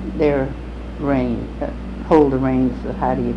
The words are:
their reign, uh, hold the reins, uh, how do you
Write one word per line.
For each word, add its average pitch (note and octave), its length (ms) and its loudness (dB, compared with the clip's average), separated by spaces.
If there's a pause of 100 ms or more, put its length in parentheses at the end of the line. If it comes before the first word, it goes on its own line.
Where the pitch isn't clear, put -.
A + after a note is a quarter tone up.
(180)
their C#3+ 300 2 (520)
reign, B2+ 400 0 (220)
uh, D3 100 -4 (360)
hold D3+ 260 6
the C3 40 0
reins, C3 480 0
uh, B2 80 -6
how B2+ 220 0
do B2+ 100 -2
you A#2+ 120 -2